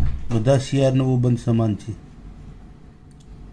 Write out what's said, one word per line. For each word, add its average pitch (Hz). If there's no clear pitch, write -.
બધા 123
સી 135
આર 131
ને 131
ઓ 127
બંધ 123
સમાન 113
છે. -